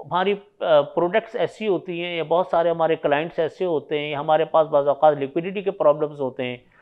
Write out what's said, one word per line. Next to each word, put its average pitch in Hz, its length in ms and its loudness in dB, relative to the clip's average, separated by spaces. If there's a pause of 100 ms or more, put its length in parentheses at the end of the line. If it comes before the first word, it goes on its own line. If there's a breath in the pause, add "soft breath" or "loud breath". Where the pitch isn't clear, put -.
हमारी, 185 320 -2
अ, 196 60 -4 (240)
प्रोडक्ट्स 170 760 0
ऐसी 190 300 -4
होती 170 340 -4
हैं 175 160 -8
या 160 80 -4
बहुत 170 260 0
सारे 170 200 2
हमारे 160 260 0
क्लाइंट्स 156 420 -2
ऐसे 165 260 -2
होते 151 340 -2
हैं 147 120 -6
या 143 100 -6
हमारे 156 240 2
पास 156 220 2
बाज़ 147 200 2
औक़ात 143 320 4
लिक्विडिटी 170 440 -4
के 196 80 -4
प्रॉब्लम्स 151 500 0
होते 131 220 -6
हैं, 123 220 -8 (180 soft breath)